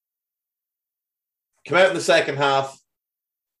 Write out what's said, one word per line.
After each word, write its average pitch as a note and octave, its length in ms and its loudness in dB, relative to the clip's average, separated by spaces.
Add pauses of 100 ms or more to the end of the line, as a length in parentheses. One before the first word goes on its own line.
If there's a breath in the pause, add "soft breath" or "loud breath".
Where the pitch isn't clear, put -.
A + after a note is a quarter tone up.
(1700)
Come D3+ 120 0
out F#3 100 4
in F3+ 60 -4
the D3+ 80 -6
second D#3 340 0
half, C#3 420 -2 (840)